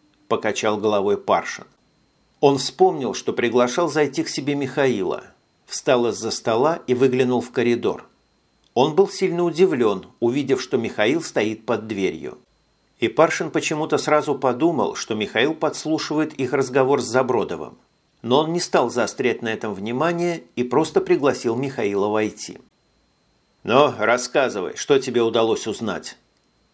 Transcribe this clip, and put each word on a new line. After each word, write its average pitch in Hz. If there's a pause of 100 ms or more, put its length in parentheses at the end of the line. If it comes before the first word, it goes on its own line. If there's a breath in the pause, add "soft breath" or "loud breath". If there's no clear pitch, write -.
(280)
покачал 107
головой 101
Паршин. - (720)
Он 143
вспомнил, 143
что -
приглашал 123
зайти 147
к -
себе 143
Михаила, 127 (420)
встал 123
из-за 104
стола 135
и 123
выглянул 123
в -
коридор. 113 (640)
Он 147
был 190
сильно 175
удивлен, 143 (120)
увидев, 127
что -
Михаил 113
стоит 110
под 110
дверью. 80 (600)
И 113
Паршин 160
почему-то 156
сразу 147
подумал, 135
что -
Михаил 110
подслушивает 151
их 127
разговор 131
с 110
Забродовым. 107 (440)
Но 120
он 156
не 175
стал 147
заострять 117
на 117
этом 110
внимание 165 (120)
и 123
просто 147
пригласил 127
Михаила 107
войти. 107 (1040)
«Ну, 127
рассказывай, 110
что 139
тебе 120
удалось 113
узнать?» 98 (560)